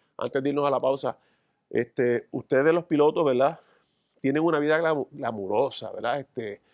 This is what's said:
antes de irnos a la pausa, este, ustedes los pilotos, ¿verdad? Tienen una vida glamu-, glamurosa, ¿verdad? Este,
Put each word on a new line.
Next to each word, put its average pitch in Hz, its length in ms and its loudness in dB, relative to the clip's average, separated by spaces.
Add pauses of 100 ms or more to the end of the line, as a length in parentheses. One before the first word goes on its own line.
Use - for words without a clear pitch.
(160)
antes 123 260 -4
de 139 60 0
irnos 143 180 0
a 143 40 2
la 127 100 0
pausa, 131 380 -2 (500)
este, 120 600 0
ustedes 139 420 2
los 170 120 0
pilotos, 156 400 2
¿verdad? 139 360 2 (600)
Tienen 139 220 0
una 160 160 2
vida 151 200 2
glamu-, 160 340 -2
glamurosa, 113 800 -4
¿verdad? 120 280 -4
Este, 110 400 -10 (140)